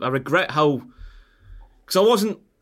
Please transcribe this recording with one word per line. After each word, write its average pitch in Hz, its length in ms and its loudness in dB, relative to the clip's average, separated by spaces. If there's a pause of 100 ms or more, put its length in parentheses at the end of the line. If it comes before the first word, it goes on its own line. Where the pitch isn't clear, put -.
I 127 80 -4
regret 135 440 -2
how, 147 280 2 (1040)
'cause - 120 -4
I 185 40 4
wasn't 214 380 2 (240)